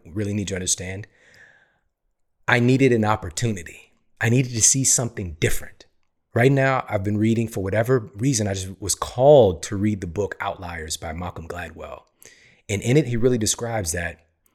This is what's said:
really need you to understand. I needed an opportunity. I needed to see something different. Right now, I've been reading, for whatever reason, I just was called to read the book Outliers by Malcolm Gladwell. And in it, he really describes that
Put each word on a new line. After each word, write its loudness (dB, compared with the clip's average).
really -6
need -4
you -8
to -6
understand. -6
I 4
needed 4
an 4
opportunity. -4
I 0
needed 2
to -2
see 4
something -2
different. -2
Right 4
now, 2
I've -4
been 0
reading, 2
for -6
whatever 0
reason, 0
I -4
just -8
was -4
called 6
to -8
read 0
the -8
book -6
Outliers -10
by -10
Malcolm -10
Gladwell. -14
And -4
in 2
it, 4
he -2
really 4
describes -4
that -8